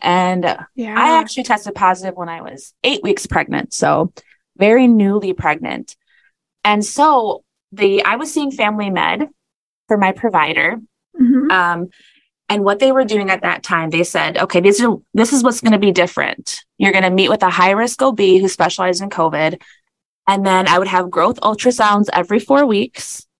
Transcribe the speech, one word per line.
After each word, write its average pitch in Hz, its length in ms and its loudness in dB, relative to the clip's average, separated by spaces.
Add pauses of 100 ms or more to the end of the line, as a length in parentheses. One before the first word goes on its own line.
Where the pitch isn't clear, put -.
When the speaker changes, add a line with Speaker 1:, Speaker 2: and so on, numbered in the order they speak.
Speaker 1:
And 180 420 0 (320)
Speaker 2:
Yeah. 220 240 -10
Speaker 1:
I 311 200 4
actually 269 240 -4
tested 208 320 -4
positive 185 400 -2
when 175 120 -10
I 165 140 -12
was - 320 -20 (100)
eight - 200 -2
weeks - 240 -2
pregnant, - 460 -4
so 151 380 0 (460)
very 226 300 4
newly 202 460 2
pregnant. - 600 -6 (680)
And 208 200 2
so 277 600 0 (300)
the, 196 300 2
I 208 120 0
was 294 180 -8
seeing 294 160 -2
Family 214 400 -4
Med 175 400 -2 (580)
for 214 100 2
my 190 160 2
provider. 170 640 -2 (420)
Speaker 2:
Mm-hmm. 262 320 4
Speaker 1:
Um, 175 380 0 (600)
and 202 160 -2
what 202 140 0
they 269 120 4
were 262 140 2
doing 208 240 -2
at 190 140 -2
that 175 200 -4
time, 165 280 -2
they 165 120 0
said, 156 360 -4
"Okay, 185 220 0
these 202 200 4
are, 233 160 2 (160)
this 226 180 2
is 277 120 2
what's 240 180 0
gonna 220 180 4
be 202 120 4
different. - 680 -4 (200)
You're 196 120 2
gonna 190 200 2
meet 190 180 2
with 208 140 0
a 185 80 2
high-risk 196 500 0
O 262 100 2
B 190 280 4
who 190 100 0
specialized 180 520 -2
in 196 100 -8
covid. 156 500 -2 (680)
And 196 180 0
then 185 220 2
I 160 120 4
would 190 100 -2
have 180 220 -2
growth 170 300 0
ultrasounds 208 680 2
every 180 280 0
four 277 260 2
weeks." - 600 -4 (140)